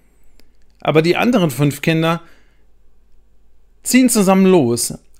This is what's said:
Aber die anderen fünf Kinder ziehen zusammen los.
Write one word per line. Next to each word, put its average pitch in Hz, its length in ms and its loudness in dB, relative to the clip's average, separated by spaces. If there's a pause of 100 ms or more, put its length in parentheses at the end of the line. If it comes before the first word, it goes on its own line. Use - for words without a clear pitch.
(800)
Aber 156 220 0
die 170 120 0
anderen 196 360 0
fünf 139 320 -4
Kinder 165 400 -2 (1600)
ziehen 254 260 2
zusammen 190 380 2
los. 123 480 0 (260)